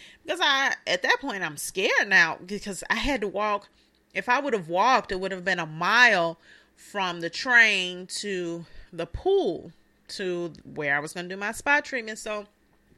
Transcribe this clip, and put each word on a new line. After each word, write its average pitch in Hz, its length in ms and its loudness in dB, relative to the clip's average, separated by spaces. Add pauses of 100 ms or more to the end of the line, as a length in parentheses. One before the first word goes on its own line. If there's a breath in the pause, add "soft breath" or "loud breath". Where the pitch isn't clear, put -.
(220 loud breath)
because 339 200 -4
I, 269 320 2 (120)
at - 160 0
that - 180 2
point, 269 220 -6
I'm 151 140 -6
scared 240 520 0
now, 175 360 4
because 190 460 -8
I 202 60 0
had 233 260 0
to 208 60 -2
walk. 208 400 -2 (460 soft breath)
If 185 140 -2
I 254 120 4
would 277 120 -2
have 185 160 -2
walked, 202 420 4
it 190 100 -4
would 190 120 -4
have 180 120 -8
been 185 140 0
a 165 80 -4
mile 175 720 4 (380 loud breath)
from 180 440 -6
the 165 100 -4
train 196 760 4 (120)
to 175 480 -6 (260 loud breath)
the 170 140 -6
pool, 277 640 0 (360)
to 175 440 -6 (220)
where 143 220 0
I 147 40 -2
was 156 140 -8
gonna 180 140 -8
do 190 80 -10
my 202 160 -6
spa 285 280 0
treatment. 226 380 -8
So 214 280 -8 (520)